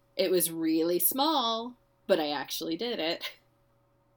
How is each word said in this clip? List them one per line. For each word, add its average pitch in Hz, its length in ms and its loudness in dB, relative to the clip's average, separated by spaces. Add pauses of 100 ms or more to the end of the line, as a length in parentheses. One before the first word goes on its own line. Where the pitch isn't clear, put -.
(160)
It 185 140 2
was 170 220 2
really 165 480 2
small, 247 760 0 (320)
but 180 140 4
I 147 100 -2
actually 160 460 -4
did 226 240 -4
it. 165 240 -4 (920)